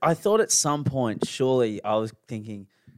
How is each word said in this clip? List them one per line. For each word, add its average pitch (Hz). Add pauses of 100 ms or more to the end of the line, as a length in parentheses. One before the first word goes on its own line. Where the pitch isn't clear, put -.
I 160
thought 208
at -
some 147
point, 131
surely 123
I 107
was 110 (140)
thinking, 107 (320)